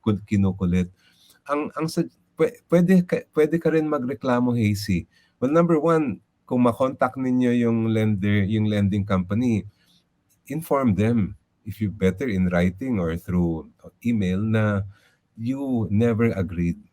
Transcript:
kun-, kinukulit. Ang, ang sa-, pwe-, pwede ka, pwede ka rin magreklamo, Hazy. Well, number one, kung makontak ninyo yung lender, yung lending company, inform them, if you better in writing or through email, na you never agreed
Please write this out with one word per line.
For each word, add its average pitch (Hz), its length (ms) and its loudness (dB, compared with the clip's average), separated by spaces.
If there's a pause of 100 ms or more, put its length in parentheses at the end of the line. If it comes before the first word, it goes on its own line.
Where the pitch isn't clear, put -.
kun-, 101 240 -2
kinukulit. 92 640 0 (560)
Ang, 147 240 -4
ang 160 160 -6
sa-, 170 180 -2 (300)
pwe-, - 220 -2 (100)
pwede 180 380 6
ka, - 260 -4
pwede 156 300 2
ka 156 100 0
rin 156 160 0
magreklamo, 123 640 0
Hazy. 104 560 0 (320)
Well, 135 140 0
number 165 260 4
one, 156 400 0 (240)
kung 123 220 2
makontak 127 500 -2
ninyo 127 380 0 (100)
yung 113 320 0
lender, 104 480 2
yung 107 240 0
lending 101 400 0
company, 101 560 0 (880)
inform 139 460 0
them, 107 400 0 (260)
if 107 160 -12
you 107 80 -2
better 95 400 -2
in 92 240 0
writing 92 480 0
or 82 160 -4
through 85 560 -2 (320)
email, 101 320 0
na 107 480 0 (480)
you 123 560 -4
never 113 480 2
agreed 85 400 -2 (160)